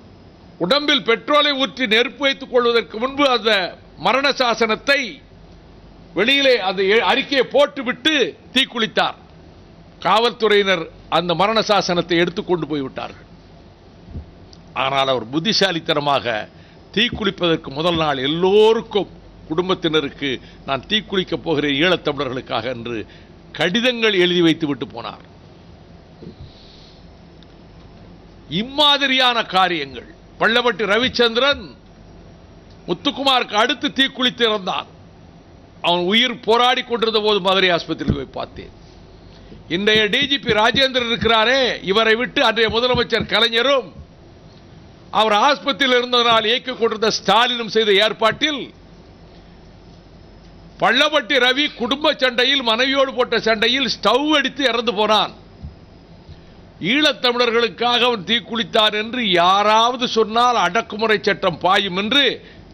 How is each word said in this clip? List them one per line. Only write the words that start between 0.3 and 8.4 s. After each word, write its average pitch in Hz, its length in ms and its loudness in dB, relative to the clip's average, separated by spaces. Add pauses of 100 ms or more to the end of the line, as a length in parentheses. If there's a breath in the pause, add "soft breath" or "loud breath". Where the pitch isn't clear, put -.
உடம்பில் 277 440 0
பெட்ரோலை 285 560 0
ஊற்றி 262 280 -2
நெருப்பு 269 320 0
வைத்துக் 269 340 -4
கொள்வதற்கு 233 460 0
முன்பு 269 300 0
அந்த 208 480 0 (220)
மரண 247 340 0
சாசனத்தை 226 920 -2 (920)
வெளியிலே 254 460 2
அந்த 190 220 -2
எ-, 202 180 4
அறிக்கையை 240 460 0
போட்டுவிட்டு 269 920 0 (160)